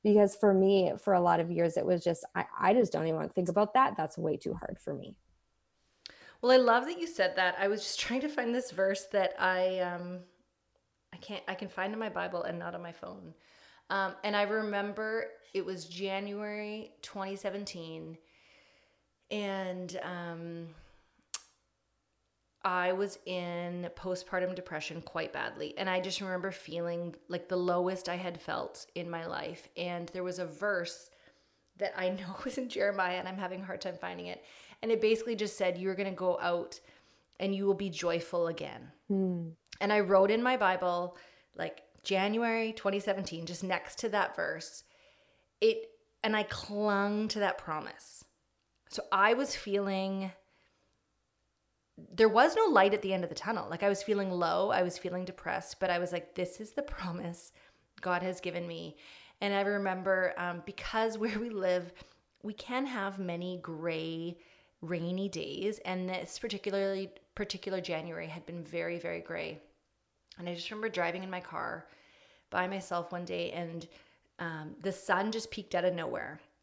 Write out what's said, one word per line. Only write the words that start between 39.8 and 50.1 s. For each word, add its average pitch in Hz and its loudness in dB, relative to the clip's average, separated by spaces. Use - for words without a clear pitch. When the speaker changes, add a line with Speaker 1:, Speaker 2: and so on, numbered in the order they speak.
Speaker 2:
I 208 6
wrote 196 8
in 226 4
my 254 4
Bible, 180 2
like, 165 -6
January 220 2
twenty 202 0
seventeen, 190 -2
just 175 -6
next 180 -2
to 226 -2
that 196 2
verse, - -4
it, 226 4
and 220 4
I 208 4
clung 208 0
to 214 -4
that 202 2
promise. - -8
So - -4
I 208 8
was 277 0
feeling, 196 -2